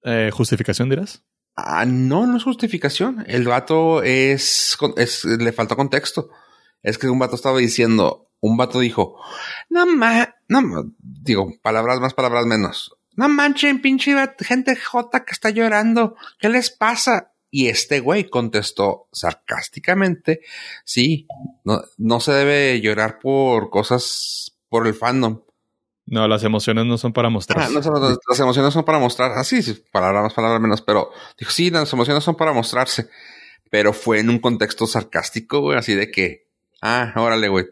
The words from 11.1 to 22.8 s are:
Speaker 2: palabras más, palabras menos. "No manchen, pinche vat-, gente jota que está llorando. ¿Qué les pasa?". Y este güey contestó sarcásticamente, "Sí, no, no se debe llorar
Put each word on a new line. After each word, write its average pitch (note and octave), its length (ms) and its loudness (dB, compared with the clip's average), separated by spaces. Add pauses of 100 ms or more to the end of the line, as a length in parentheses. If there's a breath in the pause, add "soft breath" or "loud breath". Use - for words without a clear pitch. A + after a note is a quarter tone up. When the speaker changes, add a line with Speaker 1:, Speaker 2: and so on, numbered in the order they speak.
Speaker 2:
palabras A#2 380 0
más, B2+ 140 -2
palabras A#2+ 320 0
menos. G#2+ 500 -2 (220)
"No B3+ 100 2
manchen, C#4+ 540 2
pinche C4+ 340 2
vat-, C4+ 260 -2
gente B3+ 360 0
jota A#3+ 480 -4
que - 80 -10
está - 160 -2
llorando. A3 680 2 (240 loud breath)
¿Qué G#3 80 0
les A#3+ 220 2
pasa?". A3+ 640 -2 (180)
Y C3 160 2
este B2 320 0
güey E3+ 300 0
contestó G#2+ 800 -2
sarcásticamente, - 1300 -2 (460 loud breath)
"Sí, D3 420 0 (380)
no, G2+ 160 0 (160)
no A#2 240 0
se D3 100 0
debe C#3 480 2
llorar G#2+ 400 -2